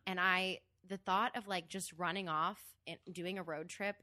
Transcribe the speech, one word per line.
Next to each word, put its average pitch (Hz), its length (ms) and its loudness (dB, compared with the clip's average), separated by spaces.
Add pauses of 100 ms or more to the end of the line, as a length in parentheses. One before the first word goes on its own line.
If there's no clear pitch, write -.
And 185 140 0
I, 185 400 4 (280)
the 190 80 -4
thought 196 400 2
of, 214 100 -4
like, 185 220 -2
just - 240 -6
running 175 360 0
off 165 340 2 (240)
and 165 120 -8 (140)
doing 180 260 -4
a 185 40 -4
road 160 260 -4
trip 202 340 -4